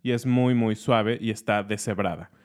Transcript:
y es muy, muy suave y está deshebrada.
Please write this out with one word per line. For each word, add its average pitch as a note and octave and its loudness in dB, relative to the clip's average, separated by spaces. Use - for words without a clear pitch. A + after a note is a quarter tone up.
y B2 -2
es A#2+ -2
muy, B2 4
muy A2+ 2
suave A2+ 0
y A2+ -4
está G#2 -2
deshebrada. G2 -6